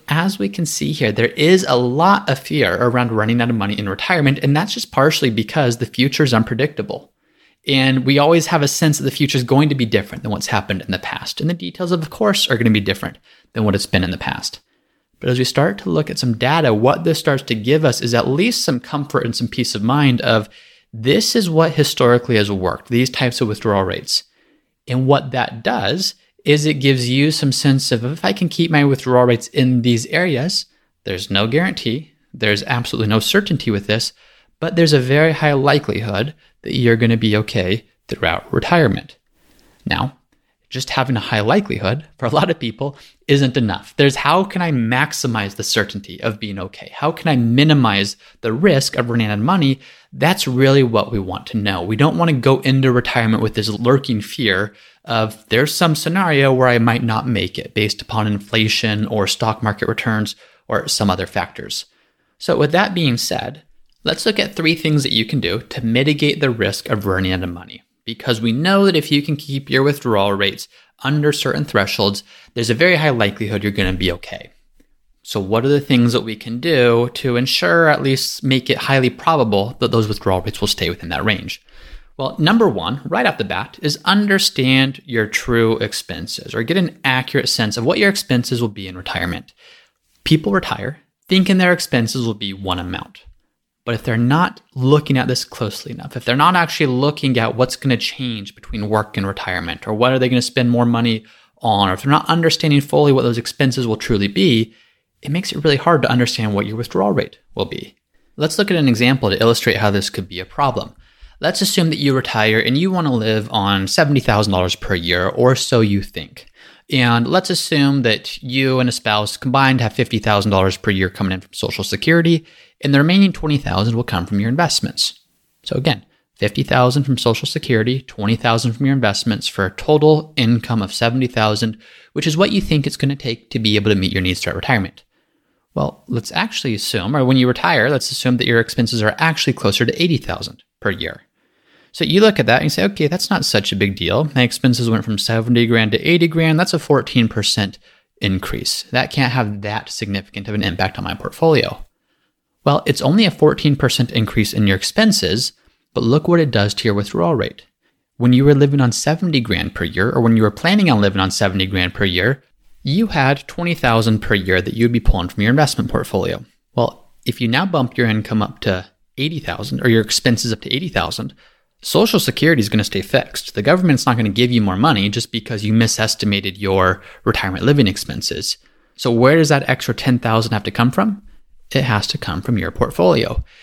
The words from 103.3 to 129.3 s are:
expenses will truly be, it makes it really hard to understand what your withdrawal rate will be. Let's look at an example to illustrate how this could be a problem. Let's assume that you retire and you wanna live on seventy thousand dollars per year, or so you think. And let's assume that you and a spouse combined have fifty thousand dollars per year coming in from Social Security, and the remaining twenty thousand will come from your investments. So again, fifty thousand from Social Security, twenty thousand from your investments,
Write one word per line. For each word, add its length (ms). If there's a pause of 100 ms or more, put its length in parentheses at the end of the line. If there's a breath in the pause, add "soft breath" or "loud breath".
expenses 500
will 100
truly 300
be, 460 (480 soft breath)
it 100
makes 200
it 120
really 140
hard 240
to 100
understand 420
what 120
your 100
withdrawal 360
rate 280 (160)
will 100
be. 300 (400)
Let's 220
look 120
at 80
an 120
example 400
to 120
illustrate 360
how 120
this 200
could 180
be 120
a 60
problem. 480 (460 soft breath)
Let's 220
assume 280
that 80
you 160
retire 460
and 180
you 140
wanna 220
live 380
on 360
seventy 320
thousand 340
dollars 220
per 200
year, 320
or 280
so 260
you 200
think. 460 (420 soft breath)
And 380
let's 220
assume 540
that 400
you 360
and 100
a 40
spouse 440
combined 440
have 120
fifty 260
thousand 320
dollars 260
per 140
year 180
coming 220
in 100
from 120
Social 300
Security, 640 (360 soft breath)
and 120
the 60
remaining 320
twenty 260
thousand 380
will 80
come 220
from 160
your 80
investments. 720 (440)
So 140
again, 280 (300)
fifty 280
thousand 420
from 120
Social 300
Security, 540
twenty 340
thousand 380
from 120
your 80
investments, 540